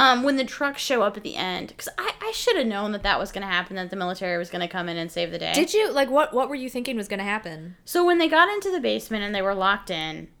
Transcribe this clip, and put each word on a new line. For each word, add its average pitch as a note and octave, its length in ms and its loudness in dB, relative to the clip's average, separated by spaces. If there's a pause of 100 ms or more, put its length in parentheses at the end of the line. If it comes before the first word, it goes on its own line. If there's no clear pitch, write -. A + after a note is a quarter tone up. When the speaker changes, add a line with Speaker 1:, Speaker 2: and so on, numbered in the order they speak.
(120)
Speaker 1:
Um, B3 100 2
when C#4 140 2
the C4 100 0
trucks C#4+ 340 -4
show B3 220 2
up G3+ 160 0
at - 60 -10
the - 120 -8
end, - 400 -4
'cause - 220 -10
I, G#4 140 -2 (100)
I A4 120 -4
should A4+ 220 2
have C4+ 100 2
known G#3 260 -2
that G3+ 100 -6
that G3 160 2
was G3 140 -4
gonna G3 160 -6
happen, F#3 280 -2
that F#3 140 -6
the G3 60 -8
military F3+ 420 -2
was F3 100 -4
gonna F3+ 180 -4
come F3 220 -4
in E3+ 80 -4
and E3 160 -6
save F3 180 -4
the E3 80 -6
day. E3 140 -4
Speaker 2:
Did E4+ 220 2
you? G#4+ 180 2
Like, C4+ 160 2
what, D4 240 4
what B3 160 2
were C#4+ 60 -6
you B3+ 160 -6
thinking B3 260 -4
was G3+ 120 -4
gonna G3 140 -4
happen? F3+ 640 -6
Speaker 1:
So F4 180 2
when F4 140 6
they E4+ 120 4
got E4 200 6
into G4+ 220 -2
the F#4 100 0
basement A3 440 -2
and G#3 100 -4
they G3 80 0
were G3 120 0
locked G3 360 0
in, D#3+ 380 -6 (120)